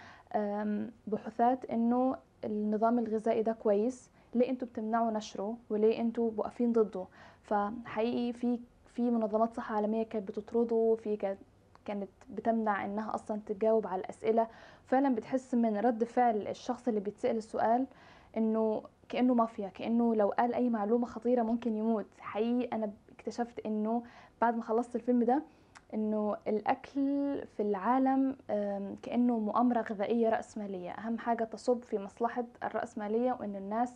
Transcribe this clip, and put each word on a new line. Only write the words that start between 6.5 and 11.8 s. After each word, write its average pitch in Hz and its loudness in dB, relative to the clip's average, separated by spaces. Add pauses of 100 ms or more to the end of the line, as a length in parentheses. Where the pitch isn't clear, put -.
ضده؟ 202 0 (380)
فحقيقي 233 -2
في، 240 -2 (260)
في 240 -2
منظمات 226 0
صحة 233 -6
عالمية 214 0
كانت 220 -6
بتطرده، 226 2
في 208 -2
كانت، 196 -4 (460)